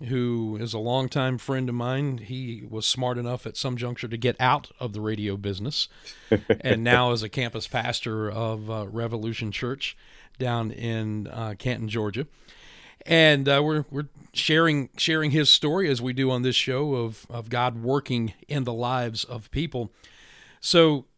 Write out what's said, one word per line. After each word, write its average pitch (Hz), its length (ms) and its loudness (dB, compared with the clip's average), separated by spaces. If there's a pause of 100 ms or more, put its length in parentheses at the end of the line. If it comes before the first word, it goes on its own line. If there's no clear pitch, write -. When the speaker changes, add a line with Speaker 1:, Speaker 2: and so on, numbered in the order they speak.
Speaker 1:
who 117 540 -2
is 113 120 -4
a 110 60 -4
longtime 131 580 0
friend 131 300 -2
of 120 80 -4
mine. 127 440 -2
He 120 500 -10
was 110 160 -4
smart 127 320 0
enough 123 280 -4
at 113 120 -10
some 127 180 -2
juncture 120 320 -6
to 113 100 -6
get 113 220 2
out 127 300 2 (100)
of 117 140 -6
the 107 80 -6
radio 104 340 -2
business 101 520 -4 (380)
Speaker 2:
<laughs> - 360 2
Speaker 1:
and 120 220 2
now 123 280 6
is 110 120 0
a 107 60 -6
campus 117 380 -6
pastor 113 600 -2
of, 110 400 -4
uh, 107 180 -6
Revolution 113 640 -4
Church - 460 -6 (400)
down 117 340 -2
in, 107 560 -4
uh, 110 300 -8
Canton, 113 320 -4
Georgia. 107 380 -4 (800)
And, 151 440 6
uh, 139 140 4
we're, 151 260 0
we're 143 200 -6 (240)
sharing, 156 600 4
sharing 156 360 0
his 143 180 4
story, 160 400 4
as 123 120 0
we 127 120 -2
do 131 180 2
on 123 120 0
this 127 120 2
show, 135 400 0
of, 117 340 -4
of 117 200 -10
God 123 320 0
working 120 520 0 (140)
in 139 180 -2
the 120 80 -2
lives 120 500 -2
of 117 280 -10
people. 131 400 -4 (720)
So 160 440 6 (120)